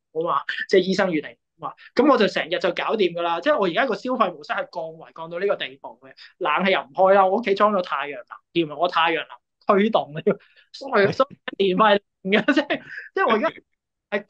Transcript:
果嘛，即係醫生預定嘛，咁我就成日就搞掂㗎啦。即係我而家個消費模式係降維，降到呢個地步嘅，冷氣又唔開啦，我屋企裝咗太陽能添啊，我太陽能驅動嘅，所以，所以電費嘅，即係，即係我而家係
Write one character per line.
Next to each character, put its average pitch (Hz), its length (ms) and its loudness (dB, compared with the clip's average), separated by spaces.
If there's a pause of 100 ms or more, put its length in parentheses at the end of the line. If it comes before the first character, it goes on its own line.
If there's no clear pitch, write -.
(120)
果 156 100 -4
嘛， 160 160 -2 (320)
即 202 80 6
係 - 40 6
醫 185 120 -2
生 190 160 0
預 156 100 -2
定 131 160 -12 (220)
嘛， 151 140 -10 (240)
咁 285 140 6
我 262 60 6
就 208 120 4
成 151 180 -4
日 165 100 -4
就 175 140 -2
搞 165 240 -2
掂 185 180 2
㗎 170 80 -6
啦。 170 200 -2
即 294 100 0
係 294 80 2
我 202 80 0
而 170 60 -2
家 214 120 0
個 233 120 -2
消 - 160 -8
費 208 200 0
模 147 120 -18
式 - 80 -8
係 202 40 -6
降 180 280 -8
維， 160 280 -16
降 165 160 -14
到 170 120 -10
呢 196 80 -2
個 202 80 -2
地 135 260 -10
步 139 60 -16 (120)
嘅， 135 120 -20 (260)
冷 165 260 -2
氣 196 60 0
又 175 100 0
唔 127 140 -10
開 190 200 6
啦， 196 120 6
我 190 120 0
屋 240 40 -4
企 202 120 0
裝 208 180 4
咗 190 100 0
太 143 240 -6
陽 143 80 -10
能 - 240 -18 (140)
添 165 180 0
啊， 147 80 -14
我 165 80 0
太 170 260 0
陽 160 40 -2
能 - 600 -4
驅 208 140 2
動 147 240 -2
嘅， 160 240 -2 (340)
所 269 300 -2
以， 190 100 2
所 262 160 0 (300)
以 196 160 2
電 - 20 -2
費 202 240 4 (220)
嘅， 214 320 2
即 294 60 2
係， 294 200 -2 (320)
即 381 80 -2
係 381 60 2
我 240 60 2
而 214 80 2
家 285 120 0 (580)
係 208 200 -4